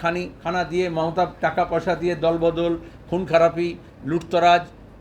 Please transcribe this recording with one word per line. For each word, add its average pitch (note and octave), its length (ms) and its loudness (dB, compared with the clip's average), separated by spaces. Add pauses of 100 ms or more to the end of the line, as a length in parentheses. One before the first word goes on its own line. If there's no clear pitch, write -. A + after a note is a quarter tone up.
খানি, F3 220 -2 (160)
খানা F3+ 240 -2
দিয়ে, F3 260 -2
মমতা E3 340 0 (160)
টাকা E3+ 240 0
পয়সা E3 300 -2
দিয়ে E3+ 200 -2 (100)
দলবদল, E3+ 480 2 (340)
খুন F3+ 200 -4
খারাপি, E3 420 2 (380)
লুটতরাজ E3+ 580 2 (360)